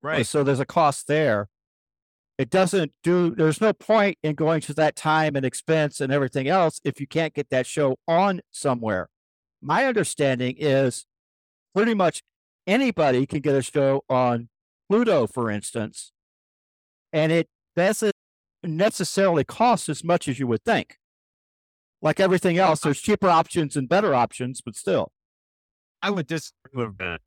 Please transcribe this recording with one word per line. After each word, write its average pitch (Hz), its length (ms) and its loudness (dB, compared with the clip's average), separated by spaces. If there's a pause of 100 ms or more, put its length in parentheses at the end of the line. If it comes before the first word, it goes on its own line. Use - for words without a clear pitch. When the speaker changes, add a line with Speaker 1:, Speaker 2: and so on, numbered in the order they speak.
Speaker 1:
Right. 147 240 -2
Speaker 2:
So 147 200 0
there's 135 160 0
a 139 40 0
cost - 440 0
there. 131 400 0 (880)
It 127 100 -2
doesn't 185 440 0 (100)
do, 175 320 2
there's 156 260 0
no 220 120 2
point 208 500 0
in 151 140 -2
going 160 260 0
to 147 120 -10
that 156 200 2
time 156 400 0
and 135 100 -2
expense 151 560 -2
and 135 120 -2
everything 135 340 -2
else 165 380 0
if 143 160 -4
you 139 80 -10
can't 156 260 -4
get - 160 -6
that 127 160 0
show 139 300 -2 (100)
on 180 340 2 (120)
somewhere. 110 560 -2 (520)
My 202 240 0
understanding 139 760 0
is 135 460 0 (680)
pretty 226 180 2
much 190 300 0 (460)
anybody 160 580 2
can 156 140 -4
get 139 160 0
a 135 60 2
show 139 460 0
on 123 400 0 (400)
Pluto, 196 400 2
for 117 240 -4
instance, - 580 -8 (1000)
and 156 180 0
it 165 160 0 (300)
doesn't 202 360 0 (520)
necessarily 180 800 0
cost - 440 0
as 147 140 -6
much 170 240 0
as 135 140 -6
you 131 80 -2
would 113 160 -2
think. 196 320 -2 (1040)
Like 156 160 0
everything 175 400 2
else, 170 220 2
there's 143 200 -2
cheaper 202 280 0
options 160 480 2
and 135 120 -4
better 175 280 2
options, 123 440 -2
but 113 140 -14
still. 151 380 -2 (880)
Speaker 1:
I 196 80 -2
would 180 160 -4
disagree - 460 -10 (140)
with 98 120 -14
that. 90 280 -8